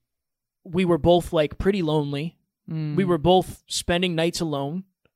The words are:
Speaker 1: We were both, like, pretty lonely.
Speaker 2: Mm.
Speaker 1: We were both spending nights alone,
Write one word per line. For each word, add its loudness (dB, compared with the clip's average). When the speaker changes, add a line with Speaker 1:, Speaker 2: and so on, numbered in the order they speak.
Speaker 1:
We -2
were 4
both, 2
like, 0
pretty 0
lonely. -2
Speaker 2:
Mm. -6
Speaker 1:
We 2
were 2
both 2
spending -2
nights 0
alone, -4